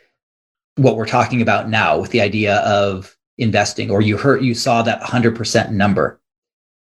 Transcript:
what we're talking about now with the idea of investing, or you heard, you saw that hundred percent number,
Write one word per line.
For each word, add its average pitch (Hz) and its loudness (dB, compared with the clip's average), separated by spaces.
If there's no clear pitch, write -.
what 123 4
we're 110 -4
talking 120 0
about 110 0
now 92 2
with 98 -6
the 117 2
idea 104 0
of 101 -2
investing, 107 -2
or 101 2
you 104 2
heard, 135 2
you 123 0
saw 117 0
that 113 -2
hundred 113 0
percent 110 -2
number, 98 0